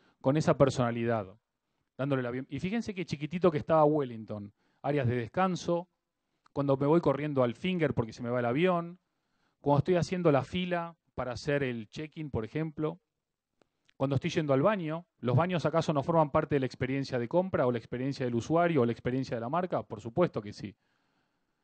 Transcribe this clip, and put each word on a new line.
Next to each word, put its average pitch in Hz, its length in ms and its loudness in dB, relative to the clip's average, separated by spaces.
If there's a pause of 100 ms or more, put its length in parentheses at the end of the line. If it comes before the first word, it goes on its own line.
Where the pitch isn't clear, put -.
(220)
con 139 160 4
esa 156 180 4
personalidad. 117 800 2 (640)
Dándole 135 240 -2
la 120 80 -4
bien-, 127 180 -6
y 139 120 -8
fíjense 214 340 -4
qué 180 100 -6
chiquitito 165 460 0
que 151 80 -2
estaba 160 260 4
Wellington. 113 680 -2 (280)
Áreas 139 260 0
de 123 80 0
descanso, 175 720 -2 (640)
cuando 139 240 2
me 135 100 0
voy 160 140 6
corriendo 143 420 2
al 120 140 2
Finger 170 360 0
porque 117 200 -2
se - 100 -12
me 120 80 -4
va 123 80 0
el 120 80 0
avión, 170 540 0 (600)
cuando 143 180 4
estoy 180 180 2
haciendo 170 340 2
la 160 140 4
fila 175 500 -6 (220)
para 127 160 -6
hacer 143 320 -2
el 117 240 -6
check-in, 156 420 -12
por 117 140 -4
ejemplo, 156 560 -6 (960)
cuando 139 180 0
estoy 151 160 -2
yendo 151 220 0
al 135 100 4
baño. 170 420 0 (140)
¿Los 120 160 0
baños 165 320 2
acaso 165 260 0
no 143 120 0
forman 160 260 4
parte 156 240 0
de 139 60 4
la 131 60 -2
experiencia 131 520 -4
de 120 80 -2
compra 175 400 0
o 123 60 2
la 120 60 -2
experiencia 131 480 -6
del 120 100 -2
usuario 160 460 2
o 117 40 4
la 117 60 0
experiencia 127 440 -4
de 117 40 -6
la 113 80 -6
marca? 165 340 -2
Por 107 180 -12
supuesto 131 400 0
que 104 120 -10
sí. - 240 -14 (880)